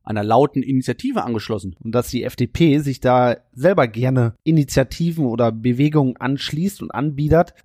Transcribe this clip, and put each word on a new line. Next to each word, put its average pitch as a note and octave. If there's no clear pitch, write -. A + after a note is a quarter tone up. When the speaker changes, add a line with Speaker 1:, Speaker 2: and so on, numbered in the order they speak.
Speaker 1:
einer G#2
lauten B2+
Initiative C3+
angeschlossen. G#2
Speaker 2:
Und A2+
dass B2
die A#2
F -
D B2
P D#3
sich C#3
da B2+
selber D3+
gerne A#2+
Initiativen D#3+
oder A#2
Bewegungen B2+
anschließt C#3+
und -
anbiedert, D3